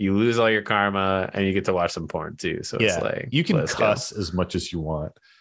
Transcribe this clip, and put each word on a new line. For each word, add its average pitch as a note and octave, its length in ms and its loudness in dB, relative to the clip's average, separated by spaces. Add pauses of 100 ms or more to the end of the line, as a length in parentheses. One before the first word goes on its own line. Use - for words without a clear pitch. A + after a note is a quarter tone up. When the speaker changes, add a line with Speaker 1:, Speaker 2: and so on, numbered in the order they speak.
Speaker 1:
you G2 160 2
lose A#2 220 4
all A2+ 100 6
your G#2+ 140 2
karma, G2 720 2
and G2 100 0
you F#2+ 80 2
get F#2+ 120 0
to F#2+ 80 2
watch F2 180 2
some E2 160 -8
porn D#2 300 -8
too. - 260 -4
So - 160 -10
Speaker 2:
Yeah, G#2 160 4
Speaker 1:
it's E2 80 -2
like, - 300 -4
Speaker 2:
you D3+ 100 2
can - 140 0
Speaker 1:
let's - 180 -2
go. A2+ 120 2
Speaker 2:
cuss - 260 0
as F2+ 200 -6
much F2+ 220 -2
as F2 180 -4
you F2 60 -4
want. D#2 320 -4 (300)